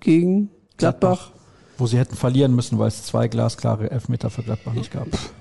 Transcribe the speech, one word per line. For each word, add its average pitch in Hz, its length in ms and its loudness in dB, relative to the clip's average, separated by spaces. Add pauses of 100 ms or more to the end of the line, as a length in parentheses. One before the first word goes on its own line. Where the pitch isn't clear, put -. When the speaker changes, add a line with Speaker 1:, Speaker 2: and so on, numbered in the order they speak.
Speaker 1:
gegen 185 480 4 (300)
Gladbach. - 400 2
Speaker 2:
Gladbach, - 120 -18 (460)
wo 127 100 0
sie 117 120 2
hätten 123 180 -2
verlieren 131 380 4
müssen, 120 240 0
weil 107 100 2
es - 160 -6
zwei 117 240 0
glasklare 113 600 -2
Elfmeter 117 400 -4
für 117 120 -8
Gladbach 113 300 -6
nicht 120 180 -6
gab. - 160 -8 (340)